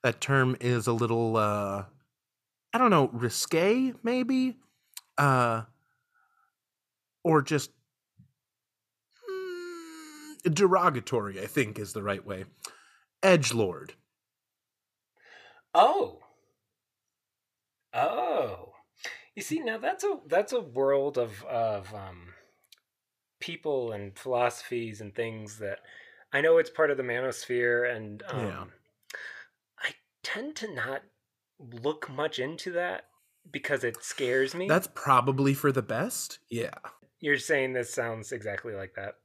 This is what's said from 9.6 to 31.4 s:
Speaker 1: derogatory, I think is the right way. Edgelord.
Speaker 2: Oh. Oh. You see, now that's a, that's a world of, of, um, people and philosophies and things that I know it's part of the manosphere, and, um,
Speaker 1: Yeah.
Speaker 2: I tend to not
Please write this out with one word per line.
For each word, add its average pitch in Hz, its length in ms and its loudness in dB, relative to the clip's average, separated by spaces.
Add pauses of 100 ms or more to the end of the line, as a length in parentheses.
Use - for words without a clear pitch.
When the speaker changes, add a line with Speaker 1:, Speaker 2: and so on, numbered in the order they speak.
Speaker 1:
derogatory, 139 840 2
I 104 60 -6
think 107 320 0
is 104 160 -8
the 107 80 -6
right 98 220 -2
way. 98 200 -8 (800)
Edgelord. 117 680 4 (1800)
Speaker 2:
Oh. 269 460 4 (1800)
Oh. 123 800 -2 (640)
You 202 80 -12
see, 311 180 -4
now 226 180 -4
that's 370 260 -4
a, 392 220 0
that's 196 260 2
a 247 80 0
world 139 580 0
of, 110 260 -4
of, 107 500 -2
um, 90 400 -16 (1040)
people 139 520 -4
and 101 260 -10
philosophies 120 840 -2
and 104 140 -12
things 110 440 -8
that 101 200 -8 (540)
I 139 80 2
know 165 180 6
it's 160 120 2
part 156 200 2
of 139 60 0
the 131 60 -4
manosphere, 120 920 0
and, 107 340 -10
um, 120 180 -4
Speaker 1:
Yeah. 85 180 -8 (1160)
Speaker 2:
I - 140 -6 (280)
tend 285 340 -6
to 214 160 -10
not 131 300 -6 (560)